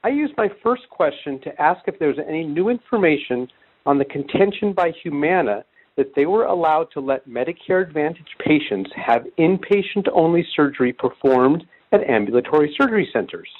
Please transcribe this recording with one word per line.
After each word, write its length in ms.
I 60
used 260
my 120
first 280
question 500
to 200
ask 280
if 100
there 80
was 120
any 160
new 240
information 800
on 140
the 60
contention 680
by 200
Humana 640
that 180
they 120
were 180
allowed 480
to 80
let 280
Medicare 560
Advantage 440
patients 560
have 320
inpatient-only 1120
surgery 380
performed 720
at 180
ambulatory 680
surgery 340
centers. 360